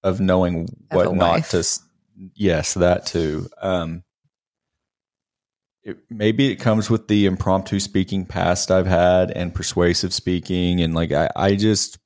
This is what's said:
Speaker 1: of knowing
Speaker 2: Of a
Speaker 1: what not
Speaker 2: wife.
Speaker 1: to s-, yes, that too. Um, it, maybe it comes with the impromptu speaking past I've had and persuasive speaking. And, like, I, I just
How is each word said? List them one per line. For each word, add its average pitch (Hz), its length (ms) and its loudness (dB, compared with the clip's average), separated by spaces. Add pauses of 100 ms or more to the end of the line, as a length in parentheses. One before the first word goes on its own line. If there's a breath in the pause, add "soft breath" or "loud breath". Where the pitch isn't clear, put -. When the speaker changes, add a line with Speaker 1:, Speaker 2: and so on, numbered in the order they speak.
Speaker 1:
of 98 200 -2
knowing 90 480 0 (220)
Speaker 2:
Of - 0 -
a - 40 -6 (140)
Speaker 1:
what 90 80 -2
not 87 140 2
Speaker 2:
wife. 82 180 -2
Speaker 1:
to - 80 0
s-, - 240 -2 (520)
yes, 85 420 0
that 87 300 2
too. 82 440 -4 (120)
Um, 87 440 -6 (1800)
it, - 140 -12 (120)
maybe 113 400 2
it 98 80 -4
comes 107 320 0
with 110 200 0
the 104 160 4
impromptu 95 540 0
speaking 95 460 -2
past 90 460 -2
I've 92 160 2
had 90 440 4
and 87 220 -6
persuasive 87 600 0
speaking. 90 680 -2
And, 82 140 0
like, 82 160 -2
I, 76 240 0
I 101 200 2
just 104 500 0